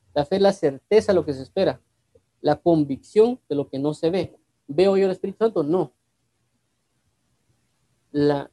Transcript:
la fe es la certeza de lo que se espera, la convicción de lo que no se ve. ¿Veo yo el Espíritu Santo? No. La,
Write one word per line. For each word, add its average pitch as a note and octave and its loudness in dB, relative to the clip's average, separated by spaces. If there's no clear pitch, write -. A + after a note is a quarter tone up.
la D3 0
fe F#3+ -4
es G3 0
la G3 4
certeza G3 0
de F3+ 4
lo D#3+ 0
que D3 -6
se C3 -12
espera, E3 -4
la D3 0
convicción F3 0
de C#3+ -6
lo C#3 -4
que C3+ -10
no D3 -4
se D#3+ -2
ve. F#3 -6
¿Veo F#3+ 2
yo G3 2
el F#3+ 0
Espíritu G3 -6
Santo? G3+ -2
No. D#3 -2
La, C#3+ 0